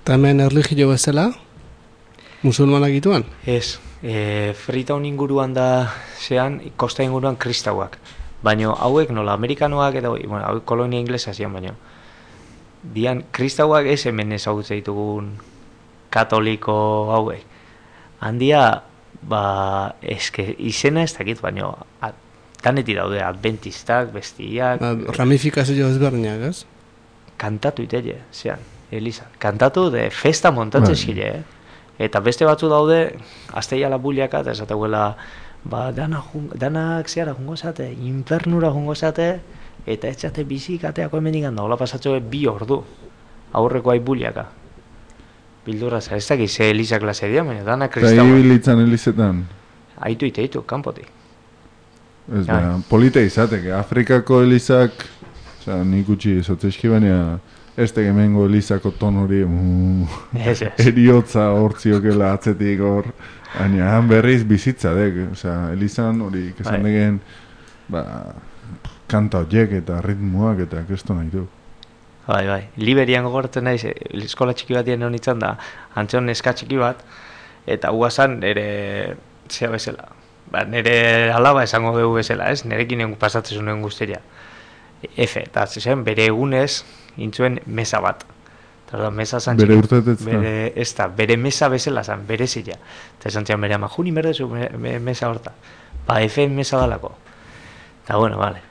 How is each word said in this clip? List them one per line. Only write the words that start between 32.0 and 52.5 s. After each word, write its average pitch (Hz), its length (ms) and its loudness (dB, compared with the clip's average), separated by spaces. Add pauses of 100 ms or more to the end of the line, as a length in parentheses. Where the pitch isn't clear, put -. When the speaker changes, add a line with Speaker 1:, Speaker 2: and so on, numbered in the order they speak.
Speaker 2:
beste 120 240 2
batzu 156 240 4
daude, 151 320 4 (560)
azteiala 135 400 -2
buliaka, 135 480 -2
eta 120 80 -4
esateuela, 107 480 -2 (640)
ba, 117 240 -6
dana 147 400 -6
jun-, 147 240 -10
danak 160 560 -4
zeara 156 240 -6
jungo 135 240 -10
zate, 143 320 -10
infernura 156 800 -2
jungo 147 240 -4
zate, 165 380 -2 (560)
eta 110 200 -6
ez - 120 -8
zate 151 240 -8
bizik 139 400 -8
ateako 156 340 -6
hemendik 156 300 -2
handa, 107 160 -6
hola 113 160 -2
pasatxo 131 400 -4
bi 117 260 -6
ordu, 113 360 -2 (760)
aurreko 120 340 2
ai 123 140 4
buliaka. 120 400 -4 (1200)
Bildurra 113 340 -4
za, - 160 -8
ez 107 120 -6
dakit 123 220 2
ze 110 200 4
Eliza 110 280 2
klase 104 300 -2
dira, 131 160 2
baina 113 200 -6
dana 131 220 0
Speaker 3:
Eta - 140 -2
Speaker 2:
kristau. 117 260 8
Speaker 3:
ibilitzen 127 540 8
Elizetan? 113 600 4 (580)
Speaker 2:
Aitu 117 260 -2
ite, 117 160 -4
aitu, 135 200 -4
kanpotik. - 460 -8 (1200)
Speaker 3:
Ez 101 180 -2
Speaker 2:
Bai. 90 160 0